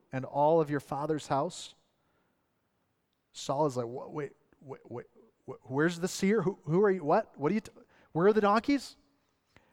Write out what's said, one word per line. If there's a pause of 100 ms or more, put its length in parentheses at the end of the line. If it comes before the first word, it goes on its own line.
(120)
and
all
of
your
father's
house?" (1600)
Saul
is
like,
"Wha-,
wait, (300)
wait,
wait, (420)
wh-,
where's
the
seer?
Who,
who
are
you?
What?
What
are
you
t-, (400)
where
are
the
donkeys? (760)